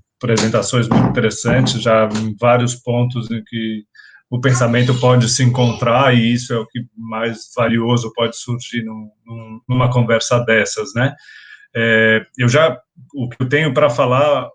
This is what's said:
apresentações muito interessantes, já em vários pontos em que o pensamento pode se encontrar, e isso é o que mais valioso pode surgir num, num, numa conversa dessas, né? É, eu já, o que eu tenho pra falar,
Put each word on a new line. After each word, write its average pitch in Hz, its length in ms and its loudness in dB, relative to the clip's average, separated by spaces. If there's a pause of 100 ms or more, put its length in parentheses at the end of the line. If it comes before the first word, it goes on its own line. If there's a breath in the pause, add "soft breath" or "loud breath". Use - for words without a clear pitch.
(200)
apresentações 113 680 0
muito - 180 4
interessantes, 117 720 0
já 110 280 2 (120)
em 107 160 -4
vários 123 380 2
pontos 120 560 -4
em 113 140 -6
que 110 400 -6 (440 loud breath)
o 123 120 -2
pensamento 123 580 2
pode 123 300 4
se - 160 0
encontrar, 123 720 2
e 117 160 2
isso 123 200 -4
é 117 60 -2
o 110 80 -8
que - 140 -10 (160)
mais 113 600 -8
valioso 117 560 0
pode 117 240 -2
surgir 120 460 -8
num, 110 260 -12 (160)
num, 113 440 -18
numa 127 200 0
conversa 117 520 0
dessas, 110 560 -2
né? 127 180 -2 (640 loud breath)
É, 110 460 2 (140)
eu 123 100 2
já, 151 260 2 (400)
o 127 140 -6
que 123 100 -16
eu 131 80 -4
tenho 143 280 0
pra 117 160 2
falar, 131 640 0